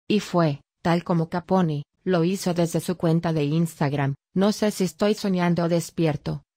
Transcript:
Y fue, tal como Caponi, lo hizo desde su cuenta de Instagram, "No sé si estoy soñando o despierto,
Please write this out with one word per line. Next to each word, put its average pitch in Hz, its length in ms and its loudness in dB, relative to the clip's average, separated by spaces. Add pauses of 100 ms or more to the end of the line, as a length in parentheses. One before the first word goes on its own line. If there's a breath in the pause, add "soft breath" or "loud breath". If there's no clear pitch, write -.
Y 208 140 2
fue, 165 400 0 (220)
tal 175 200 2
como 165 260 0
Caponi, 175 560 -2 (200)
lo 185 200 2
hizo 180 300 -2
desde 170 260 0
su 170 160 -4
cuenta 165 360 0
de 156 120 0
Instagram, 143 680 0 (200)
"No 196 180 2
sé 214 180 0
si 196 140 -2
estoy 208 300 0
soñando 175 500 0
o 170 40 0
despierto, 165 760 -2 (140)